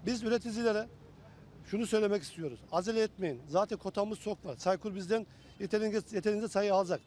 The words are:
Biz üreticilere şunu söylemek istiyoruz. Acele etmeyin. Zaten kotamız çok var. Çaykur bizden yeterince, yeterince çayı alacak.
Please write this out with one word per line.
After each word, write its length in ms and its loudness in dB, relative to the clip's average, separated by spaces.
Biz 160 -2
üreticilere 640 0
şunu 220 -2
söylemek 360 2
istiyoruz. 380 -8
Acele 300 2
etmeyin. 460 -2
Zaten 300 2
kotamız 420 -2
çok 260 -6
var. 100 -8
Çaykur 380 0
bizden 320 -2
yeterince, 400 0
yeterince 360 0
çayı 260 2
alacak. 320 2